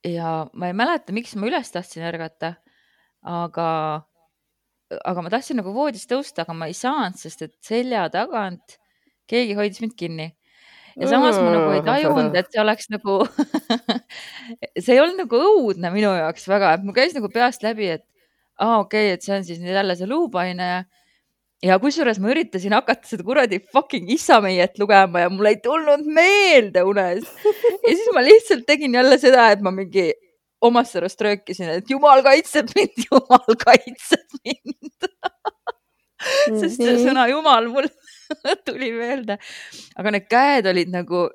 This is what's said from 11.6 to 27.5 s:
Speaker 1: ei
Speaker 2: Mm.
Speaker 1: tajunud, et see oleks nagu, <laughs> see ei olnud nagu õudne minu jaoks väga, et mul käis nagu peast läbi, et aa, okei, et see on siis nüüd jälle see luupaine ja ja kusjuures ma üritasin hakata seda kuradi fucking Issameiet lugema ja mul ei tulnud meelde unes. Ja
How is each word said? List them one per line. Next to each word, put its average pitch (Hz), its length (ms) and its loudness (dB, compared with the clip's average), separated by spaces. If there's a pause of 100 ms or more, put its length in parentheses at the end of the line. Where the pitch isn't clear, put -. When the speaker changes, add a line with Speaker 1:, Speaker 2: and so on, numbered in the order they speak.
Speaker 1:
ei 151 80 0
Speaker 2:
Mm. - 80 -6
Speaker 1:
tajunud, 285 480 0
et 185 160 -2
see 226 80 -4
oleks 214 320 -2
nagu, 202 300 -2 (760)
<laughs> - 840 -16
see 240 120 2
ei 262 40 8
olnud 359 220 2
nagu 233 180 -4
õudne 233 540 2
minu 208 180 0
jaoks 170 380 -4
väga, 196 260 2
et 190 80 -8
mul 196 140 -10
käis 302 180 2
nagu 214 160 -6
peast 240 320 -2
läbi, 214 300 -4
et 156 100 -10 (560)
aa, 220 220 2
okei, 208 320 -2
et 175 100 -8
see 196 140 -6
on 190 100 -8
siis 170 140 -12
nüüd 175 100 -8
jälle 190 240 -2
see 180 140 -8
luupaine 185 580 -4
ja 180 120 -4 (840)
ja 185 120 4
kusjuures 254 440 0
ma 196 120 -2
üritasin 208 400 -4
hakata 226 320 0
seda 185 200 -2
kuradi 233 380 2
fucking 247 480 -2
Issameiet 202 680 2
lugema 190 460 4
ja 175 40 -2
mul 190 160 -2
ei 214 140 4
tulnud 294 480 0
meelde 320 760 4
unes. 190 420 -2 (180)
Ja 427 460 0